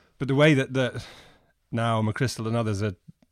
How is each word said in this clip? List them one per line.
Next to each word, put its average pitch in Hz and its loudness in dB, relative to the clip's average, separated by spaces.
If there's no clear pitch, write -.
But 135 -6
the 135 -2
way 151 6
that, 131 0
that 127 -2
now 113 0
McChrystal 110 -2
and 113 -4
others 110 -2
are, 104 -4